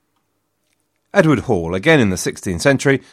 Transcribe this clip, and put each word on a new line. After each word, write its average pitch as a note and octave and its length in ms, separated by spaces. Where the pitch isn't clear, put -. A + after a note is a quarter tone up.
Edward D#3 260
Hall, F2 360
again D3 240
in G#2+ 100
the F2+ 80
sixteenth F2+ 440
century, C3+ 400